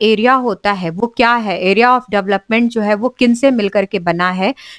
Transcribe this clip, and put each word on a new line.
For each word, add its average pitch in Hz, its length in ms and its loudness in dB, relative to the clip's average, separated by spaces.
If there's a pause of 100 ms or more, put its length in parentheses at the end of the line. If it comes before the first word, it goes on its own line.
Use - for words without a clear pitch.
एरिया 220 300 2
होता 226 400 -2
है 180 180 -6
वो 196 160 -4
क्या 233 280 0
है, 214 260 -4
एरिया 240 380 2
of 247 120 -10
डेवलपमेंट 208 600 0
जो 233 100 -4
है 208 140 0
वो 220 140 -2
किन 240 260 0
से 277 160 2
मिलकर 202 340 0
के 196 140 -4
बना 175 320 -2
है, 190 240 -2 (240)